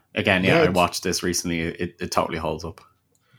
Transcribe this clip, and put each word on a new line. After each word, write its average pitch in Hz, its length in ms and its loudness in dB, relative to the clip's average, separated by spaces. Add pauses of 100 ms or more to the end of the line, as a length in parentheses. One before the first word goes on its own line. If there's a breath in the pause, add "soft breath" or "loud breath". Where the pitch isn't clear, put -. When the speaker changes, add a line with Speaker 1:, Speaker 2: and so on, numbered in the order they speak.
(160)
Speaker 1:
Again, 98 260 2
yeah, 92 140 4
Speaker 2:
Yeah, - 60 4
Speaker 1:
I - 20 6
Speaker 2:
it's 92 100 2
Speaker 1:
watched 90 300 2
this 90 180 -2
recently. 87 380 -2
It, 85 400 -6
it 87 100 -8
totally 82 280 0
holds 80 260 -6
up. - 160 -12 (580)